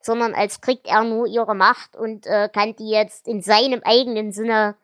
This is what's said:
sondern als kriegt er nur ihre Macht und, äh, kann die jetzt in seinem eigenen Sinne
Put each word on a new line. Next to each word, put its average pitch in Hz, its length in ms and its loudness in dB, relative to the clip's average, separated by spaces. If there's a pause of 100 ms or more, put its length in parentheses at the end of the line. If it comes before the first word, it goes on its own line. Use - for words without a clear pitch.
sondern 226 340 -2
als - 280 -4
kriegt 254 240 -2
er 214 180 2
nur 226 220 -2
ihre 220 280 -2
Macht - 420 2
und, 220 300 -10
äh, 208 240 0
kann 214 260 -2
die 220 120 -12
jetzt 214 400 -2
in 214 140 -4
seinem 233 420 2
eigenen 226 480 2
Sinne 214 520 0